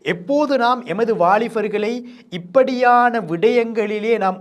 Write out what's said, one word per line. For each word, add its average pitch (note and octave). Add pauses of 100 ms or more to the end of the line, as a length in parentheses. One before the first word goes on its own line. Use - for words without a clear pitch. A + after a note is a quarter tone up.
(120)
எப்போது C#4 (120)
நாம் B3 (100)
எமது A3 (100)
வாலிபர்களை G#3+ (460)
இப்படியான A#3+ (100)
விடயங்களிலே A3 (120)
நாம் F#3+